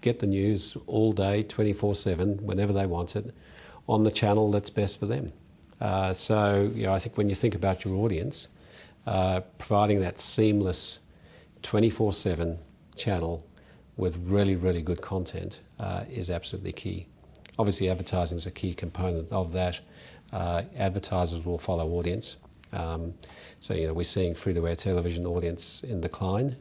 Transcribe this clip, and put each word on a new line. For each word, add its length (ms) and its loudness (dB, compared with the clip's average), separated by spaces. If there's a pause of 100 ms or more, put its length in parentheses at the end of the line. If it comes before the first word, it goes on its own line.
get 180 2
the 80 0
news 480 2 (100)
all 280 4
day, 300 2
twenty-four 520 0
seven, 500 0
whenever 280 0
they 120 2
want 300 -2
it, 180 -6 (540)
on 160 4
the 80 6
channel 400 4
that's 180 0
best 300 -2
for 60 -2
them. 260 -4 (480)
Uh, 340 0
so, 640 4
you 80 -2
know, 100 2
I 60 2
think 180 -6
when 120 4
you 60 0
think 200 0
about 300 0
your 100 0
audience, 540 -2 (580)
uh, 320 2 (180)
providing 440 4
that 180 -2
seamless 800 2 (640)
twenty-four 500 2
seven 460 0 (380)
channel 500 -2 (480)
with 320 -2
really, 300 4
really 240 2
good 200 -2
content, 600 -6 (180)
uh, 320 -4
is 180 -6
absolutely 440 -6
key. 320 -8 (520)
Obviously, 320 2
advertising 480 0
is 80 -6
a 60 -8
key 220 -4
component 580 -4
of 220 -2
that. 260 -2 (540)
Uh, 300 0 (120)
advertisers 680 0
will 120 -2
follow 340 -2
audience. 440 -2 (380)
Um, 400 -4 (480)
so, 120 -4
you 140 0
know, 60 -2
we're 100 -2
seeing 320 0
free-to-air 400 0
television 500 0
audience 580 -2
in 180 -4
decline 600 0